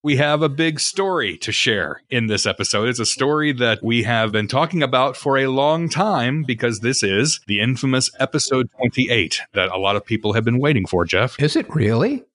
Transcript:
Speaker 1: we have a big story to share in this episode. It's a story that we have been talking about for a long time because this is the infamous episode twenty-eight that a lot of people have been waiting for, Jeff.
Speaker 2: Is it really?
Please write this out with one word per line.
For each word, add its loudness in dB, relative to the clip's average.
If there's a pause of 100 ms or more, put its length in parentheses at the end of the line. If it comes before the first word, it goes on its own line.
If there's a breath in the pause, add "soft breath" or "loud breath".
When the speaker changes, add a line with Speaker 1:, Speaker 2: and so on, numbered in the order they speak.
Speaker 1:
we 2
have 2
a 2
big -2
story -2
to -6
share -2
in 0
this 0
episode. -2
It's -4
a -2
story 0
that 0
we 0
have 0
been 0
talking -2
about 0
for 0
a 2
long 0
time 0
because -2
this -2
is 0
the 0
infamous 0 (100)
episode 0
twenty-eight 0 (120)
that 0
a -6
lot 0
of -2
people -2
have 2
been 2
waiting 2
for, 2
Jeff. 0
Speaker 2:
Is 0
it -2
really? 2 (120)